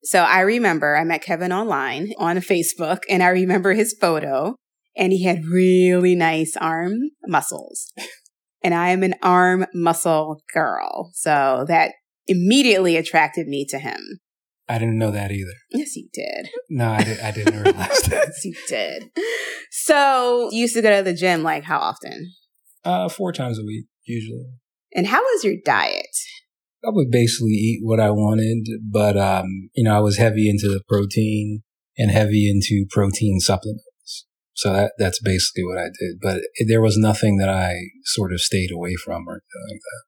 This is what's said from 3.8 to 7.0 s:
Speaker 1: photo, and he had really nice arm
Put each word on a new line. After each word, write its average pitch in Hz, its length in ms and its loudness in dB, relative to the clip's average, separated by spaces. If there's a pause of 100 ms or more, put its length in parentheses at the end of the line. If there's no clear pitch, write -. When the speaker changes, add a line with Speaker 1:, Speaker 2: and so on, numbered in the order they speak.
Speaker 1:
photo, 156 560 0 (400)
and 185 160 2
he 185 100 2
had 175 220 0
really 180 720 4
nice 160 400 0
arm 170 420 -4 (280)